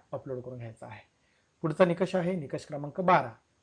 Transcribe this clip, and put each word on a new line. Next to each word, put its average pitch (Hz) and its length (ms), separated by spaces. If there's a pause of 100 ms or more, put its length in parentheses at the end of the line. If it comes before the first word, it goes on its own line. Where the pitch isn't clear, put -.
(120)
अपलोड 135 280
करून 123 180
घ्यायचा 117 280
आहे. 110 140 (600)
पुढचा 160 220
निकष 175 300
आहे 180 180
निकष 151 340
क्रमांक 147 340
बारा, 160 320 (300)